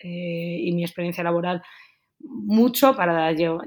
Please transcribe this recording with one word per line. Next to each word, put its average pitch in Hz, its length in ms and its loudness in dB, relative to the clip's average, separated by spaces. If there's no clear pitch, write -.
eh, 175 580 -6
y 180 120 -2
mi 170 120 0
experiencia 175 380 -6
laboral 170 380 -2
mucho 220 760 4
para 165 380 2
lle-, 165 340 0